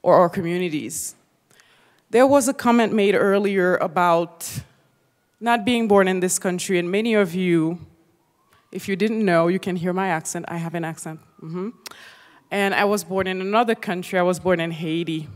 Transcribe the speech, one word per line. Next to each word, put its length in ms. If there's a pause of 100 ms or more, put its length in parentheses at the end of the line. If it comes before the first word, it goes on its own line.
or 140
our 140
communities? 840 (920)
There 180
was 200
a 60
comment 400
made 220
earlier 640
about 720 (920)
not 260
being 220
born 200
in 120
this 180
country, 400
and 140
many 240
of 180
you, 460 (920)
if 160
you 80
didn't 300
know, 220
you 120
can 160
hear 180
my 140
accent. 400
I 100
have 180
an 100
accent. 340 (220)
Mm-hmm. 280 (800)
And 240
I 100
was 180
born 220
in 160
another 320
country. 460
I 20
was 180
born 200
in 100
Haiti. 680